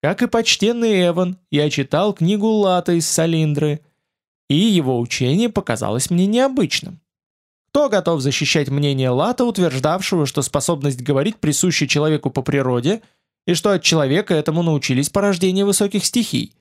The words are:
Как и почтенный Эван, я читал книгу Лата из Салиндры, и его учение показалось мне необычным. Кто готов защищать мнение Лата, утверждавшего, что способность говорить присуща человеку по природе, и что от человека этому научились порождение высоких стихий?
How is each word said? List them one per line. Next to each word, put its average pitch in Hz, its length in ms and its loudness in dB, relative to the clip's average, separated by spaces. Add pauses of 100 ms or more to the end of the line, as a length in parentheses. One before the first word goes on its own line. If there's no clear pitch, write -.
Как 175 200 -2
и 247 60 0
почтенный 226 800 0
Эван, 180 320 -2 (120)
я 147 180 2
читал 165 440 0
книгу 202 340 0
Лата 185 460 2
из 165 140 0
Салиндры, 151 720 0 (680)
и 139 60 2
его 160 440 2
учение 135 500 0
показалось 117 600 -2
мне 180 160 2
необычным. 240 760 -2 (680)
Кто 285 180 2
готов 170 340 0
защищать 139 480 0
мнение 139 420 0
Лата, 214 340 0
утверждавшего, 170 800 0
что 139 160 -4
способность 139 600 -2
говорить 147 340 0
присуща 151 500 0
человеку 147 440 0
по 135 100 -4
природе, 135 600 0 (440)
и 170 80 0
что 202 180 0
от 190 120 0
человека 160 500 2
этому 160 300 0
научились 143 460 0
порождение 196 560 0
высоких 202 380 0
стихий? - 580 -4